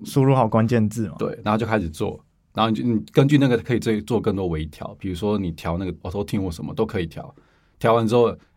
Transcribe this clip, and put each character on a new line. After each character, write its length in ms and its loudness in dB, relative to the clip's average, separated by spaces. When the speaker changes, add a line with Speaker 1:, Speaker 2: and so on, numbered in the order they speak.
Speaker 1:
输 200 2
入 100 6
好 140 4
关 180 4
键 220 2
字 200 -4
嘛。 100 -12
Speaker 2:
对， 260 -4
然 80 0
后 60 2
就 80 -2
开 120 0
始 120 -4
做， 280 -6
然 100 2
后 60 2
你 60 0
就， 80 -4
你 140 0
根 160 6
据 80 4
那 100 6
个 120 4
可 160 -2
以 40 2
再 220 -2
做 180 -2
更 160 0
多 120 -2
微 180 -4
调， 340 -12
比 120 -8
如 40 -4
说 220 -2
你 160 -2
调 240 -4
那 80 -4
个 80 -6
Auto-Tune 340 -4
或 80 -4
什 140 -10
么 80 -8
都 140 -2
可 140 -4
以 60 -2
调， 280 -12
调 140 4
完 160 4
之 60 2
后， 200 4